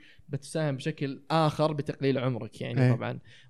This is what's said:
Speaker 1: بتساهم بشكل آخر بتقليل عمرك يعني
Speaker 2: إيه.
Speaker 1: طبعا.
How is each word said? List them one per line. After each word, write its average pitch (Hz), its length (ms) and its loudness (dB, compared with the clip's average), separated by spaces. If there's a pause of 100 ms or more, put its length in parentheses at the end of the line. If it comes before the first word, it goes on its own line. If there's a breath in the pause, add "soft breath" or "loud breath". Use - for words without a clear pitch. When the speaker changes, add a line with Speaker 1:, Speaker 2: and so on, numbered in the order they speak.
(300 soft breath)
Speaker 1:
بتساهم 143 460 -4
بشكل 143 460 -6 (100)
آخر 156 420 2
بتقليل 139 440 0
عمرك 123 440 -4
يعني 127 200 0
Speaker 2:
إيه. 127 140 6
Speaker 1:
طبعا. 117 240 -4 (300 soft breath)